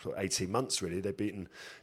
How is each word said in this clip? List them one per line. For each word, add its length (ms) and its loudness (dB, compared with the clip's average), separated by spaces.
sort 140 -2
of 80 2
eighteen 260 2
months, 320 2
really. 180 0
They've 160 0
beaten 320 -2